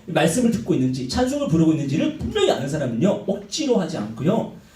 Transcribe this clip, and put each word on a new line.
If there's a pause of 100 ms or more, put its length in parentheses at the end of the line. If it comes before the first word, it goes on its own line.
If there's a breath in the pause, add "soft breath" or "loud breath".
말씀을
듣고
있는지,
찬송을
부르고
있는지를
분명히
아는
사람은요,
억지로
하지
않고요, (220 loud breath)